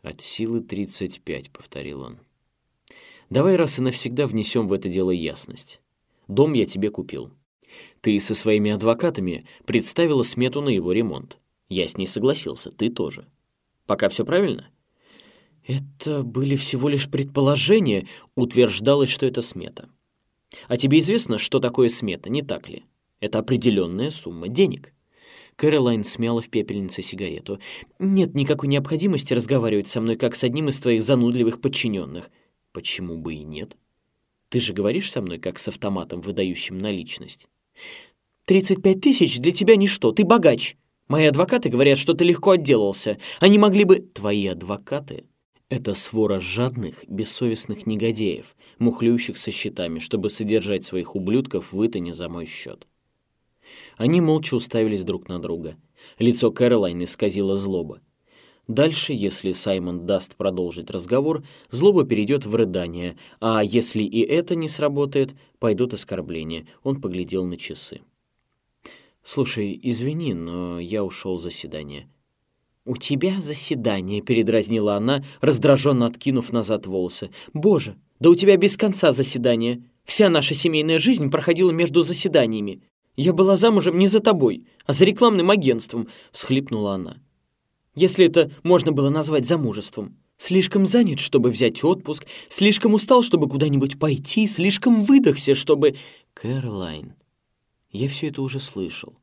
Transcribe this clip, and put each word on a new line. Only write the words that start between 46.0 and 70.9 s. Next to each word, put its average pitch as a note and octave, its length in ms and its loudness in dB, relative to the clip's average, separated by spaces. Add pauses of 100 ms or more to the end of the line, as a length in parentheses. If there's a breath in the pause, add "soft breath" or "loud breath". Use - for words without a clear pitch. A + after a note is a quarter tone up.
жадных, A2 680 -6
бессовестных G#2+ 800 -6
негодяев, G#2+ 720 -4 (240 soft breath)
мухлюющих A#2 580 0
со G#2 140 -8
счетами, E2+ 480 -8
чтобы G#2 300 -4
содержать G#2 540 -2
своих F#2 300 -8
ублюдков G2+ 580 -2
в G#2 140 -2
Итоне F2 260 -6
за E2 160 -10
мой E2+ 160 -10
счёт». - 440 -16 (1080 loud breath)
Они D3+ 240 2
молча D#3 340 2
уставились A2 500 -2
друг F2+ 240 -6
на F2+ 120 -8
друга. E2+ 360 -8 (420 soft breath)
Лицо A#2+ 320 2
Кэролайн G2+ 540 0
исказило G2 500 -2
злоба. F#2+ 460 -6 (640 soft breath)
Дальше, D3 460 0
если G2 400 -4
Саймон F2+ 540 -4
даст F#2+ 300 -2
продолжить F2+ 540 -6
разговор, C3+ 540 -2 (260 loud breath)
злоба E3 340 4
перейдёт A2 420 0
в G#2 80 -6
рыдание, F2 600 -4 (240 loud breath)
а A2 220 2
если G#2+ 400 0
и G#2 180 -2
это E3+ 340 0
не E3 140 -4
сработает, C#3+ 640 -2 (240 soft breath)
пойдут A#2 340 0
оскорбления. D#2+ 720 -10 (160 soft breath)
Он C#3 180 -4
поглядел F#2 440 -4
на F2+ 120 -8
часы. - 440 -14 (1200 loud breath)
«Слушай, A#2 600 -4
извини, B2+ 520 -4
но F2 460 -8
я G2 240 -4